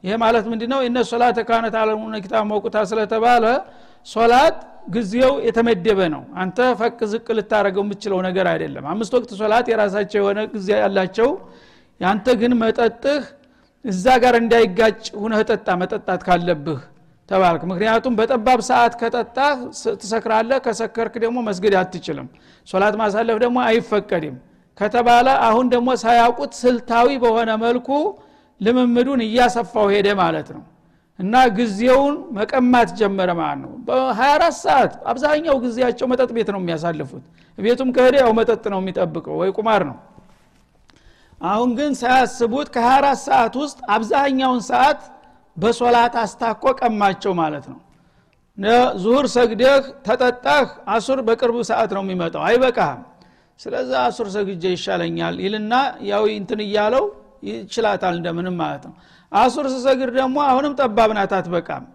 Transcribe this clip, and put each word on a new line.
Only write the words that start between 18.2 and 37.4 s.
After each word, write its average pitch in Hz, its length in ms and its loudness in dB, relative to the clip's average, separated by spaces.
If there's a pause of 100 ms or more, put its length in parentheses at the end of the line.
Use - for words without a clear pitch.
ሰዓት 240 340 2
ከጠጣህ 247 600 -2 (160)
ስ-፣ - 240 -6
ትሰክራለህ፣ 226 680 -2
ከሰከርክ 226 560 -4
ደግሞ 233 240 -2
መስገድ 202 340 0
አትችልም፣ 165 520 -4 (400)
ሶላት 202 280 0
ማሳለፍ 220 440 -2
ደግሞ 240 220 2
አይፈቀድም 208 760 -2 (420)
ከተባለ 240 500 4 (140)
አሁን 233 260 2
ደግሞ 247 280 0
ሳያውቁት 240 580 2
ስልታዊ 247 640 2
በሆነ 226 400 2
መልኩ 240 320 -2 (720)
ልምምዱን 240 600 2
እያሰፋው 233 680 0
ሄደ 202 240 2
ማለት 165 360 -2
ነው። 156 140 -16 (560)
እና 190 140 -4 (160)
ጊዜውን 247 680 2 (160)
መቀማት 240 640 2
ጀመረ 196 400 0
ማለት 151 260 -4
ነው። 135 120 -14 (100)
በሃያ 262 500 0
አራት 311 260 2
ሰዓት 254 360 2 (120)
አብዛኛው 294 540 0
ጊዜያቸው 247 480 -2
መጠጥ 247 240 0
ቤት 226 180 -2
ነው 196 100 -4
የሚያሳልፉት። 165 640 -6 (340)